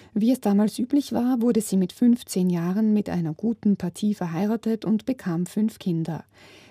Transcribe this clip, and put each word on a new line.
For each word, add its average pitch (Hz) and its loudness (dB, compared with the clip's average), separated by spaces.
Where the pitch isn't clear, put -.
Wie 226 2
es 254 -2
damals 202 2
üblich 277 -2
war, 240 0
wurde 226 2
sie 190 -2
mit 185 0
fünfzehn 233 2
Jahren 185 0
mit 202 0
einer 165 -2
guten 208 0
Partie 208 -4
verheiratet 208 -4
und 214 0
bekam 180 -4
fünf 214 -2
Kinder. 165 -4